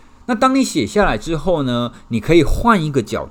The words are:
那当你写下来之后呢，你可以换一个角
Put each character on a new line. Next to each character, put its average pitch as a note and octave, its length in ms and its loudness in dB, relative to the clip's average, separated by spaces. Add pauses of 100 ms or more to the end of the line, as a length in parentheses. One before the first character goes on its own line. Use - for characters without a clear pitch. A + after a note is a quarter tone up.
(260)
那 B3 80 -2
当 C4 200 2
你 C4+ 80 2
写 D#3 240 -2
下 G3+ 200 0
来 C3 100 0
之 D3 180 -6
后 D#3+ 280 0
呢， A#2+ 300 -2 (160)
你 A#2 120 -2
可 D#3+ 140 2
以 E3 100 6
换 A3 380 2
一 D3+ 100 -4
个 C3 100 0
角 D#2+ 280 -6